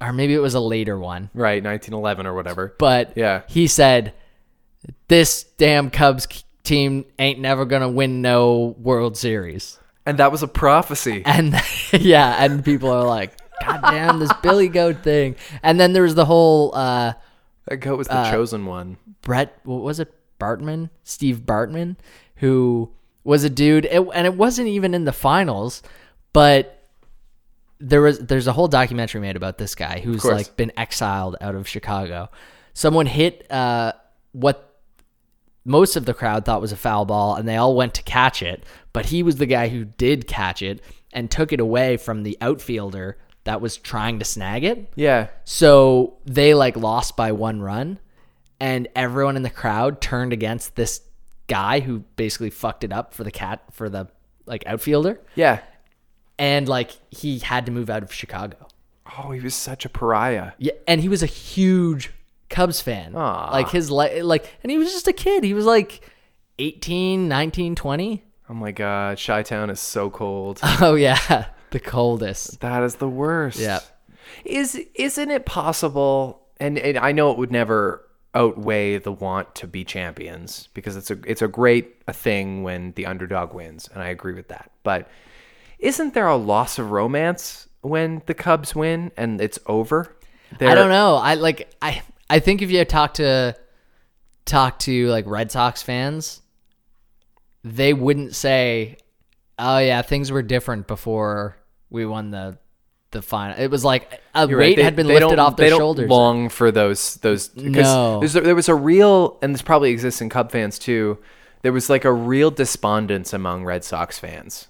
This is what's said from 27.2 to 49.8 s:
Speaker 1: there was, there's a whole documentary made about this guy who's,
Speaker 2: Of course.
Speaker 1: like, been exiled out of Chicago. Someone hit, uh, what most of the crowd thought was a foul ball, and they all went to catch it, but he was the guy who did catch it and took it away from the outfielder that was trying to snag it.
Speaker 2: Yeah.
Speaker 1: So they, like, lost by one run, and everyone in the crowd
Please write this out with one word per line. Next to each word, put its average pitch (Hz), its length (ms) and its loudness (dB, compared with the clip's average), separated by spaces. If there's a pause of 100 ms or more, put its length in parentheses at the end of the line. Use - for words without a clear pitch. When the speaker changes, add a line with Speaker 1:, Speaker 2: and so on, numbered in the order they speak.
Speaker 1:
there 143 200 4
was, 147 200 4
there's 127 260 -2
a 127 60 2
whole 165 160 2
documentary 120 520 0
made 98 140 -6
about 92 240 -8
this 104 160 -8
guy 85 240 -8
who's, 113 180 -4
Speaker 2:
Of 104 60 -6
course. 117 140 2
Speaker 1:
like, 104 200 -8
been 113 200 -2
exiled 98 640 -4
out 101 160 -8
of 98 100 -10
Chicago. 95 640 -8 (440)
Someone 156 320 2
hit, 156 440 -2
uh, 120 420 -2 (400)
what - 440 -4 (880)
most 156 320 4
of 143 100 -4
the 120 80 -2
crowd 110 300 -4
thought 110 160 -2
was 101 120 -6
a 101 40 -10
foul 107 280 -2
ball, 104 300 0
and 110 140 -6
they 110 80 -2
all 127 180 4
went 123 200 0
to - 100 -6
catch 127 380 2
it, 90 200 -10 (300)
but 110 140 -6
he 160 160 -2
was 165 140 2
the 139 100 0
guy 120 220 0
who 117 160 -8
did 123 440 -2
catch 92 340 -6
it 98 180 -8 (320)
and 117 180 -8
took 156 220 0
it 139 80 0
away 120 360 0
from 110 260 -8
the 104 180 -8
outfielder 101 800 -6 (260)
that 110 160 -6
was 113 160 -6
trying 113 440 -6
to 101 40 -6
snag 104 400 -6
it. 233 300 -4
Speaker 2:
Yeah. 135 340 2 (160)
Speaker 1:
So 135 800 6
they, 143 300 4
like, 131 220 2
lost 113 400 -2
by 113 160 0
one 110 280 -4
run, 117 380 -8 (640)
and 131 360 -4
everyone 135 400 0
in 131 60 -4
the 127 80 -6
crowd 120 500 -2